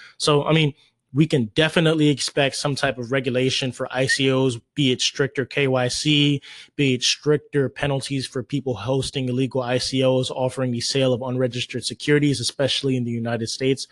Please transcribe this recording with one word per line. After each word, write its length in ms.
So, 260
I 80
mean, 220
we 120
can 280
definitely 560
expect 460
some 180
type 240
of 140
regulation 600
for 180
I 140
C 260
Os, 280
be 180
it 80
stricter 460
K 200
Y 220
C, 540
be 180
it 100
stricter 680
penalties 560
for 160
people 320
hosting 560
illegal 320
I 160
C 260
Os, 260
offering 420
the 100
sale 320
of 80
unregistered 640
securities, 540
especially 560
in 80
the 60
United 360
States. 460